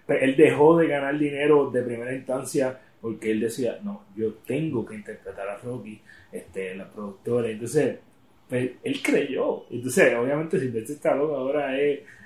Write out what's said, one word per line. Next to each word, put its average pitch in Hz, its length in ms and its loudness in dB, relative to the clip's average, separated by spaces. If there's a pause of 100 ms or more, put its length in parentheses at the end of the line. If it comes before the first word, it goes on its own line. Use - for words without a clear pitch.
él 139 280 2
dejó 147 420 8
de 165 100 4
ganar 143 300 0
dinero 143 540 4
de 123 120 0
primera 120 300 -6
instancia 131 680 -4 (220)
porque 110 300 -4
él 110 80 0
decía, 117 440 -2
"No, 101 220 -10 (100)
yo 110 180 -4 (120)
tengo 143 400 -2
que 110 100 -14
interpretar 101 520 -12
a 101 100 -8
Rocky", 107 440 -12 (300)
este, 92 440 -10
la 95 140 -14
productora. 110 600 -4
Entonces, 120 500 -2 (500)
pues, 127 220 -2 (120)
él 127 200 -6
creyó. - 680 -2
Entonces, 123 460 4
obviamente, 147 440 0
Sylvester 123 360 -4
Stallone 147 400 0
ahora 135 440 -2
es, 143 200 0 (260)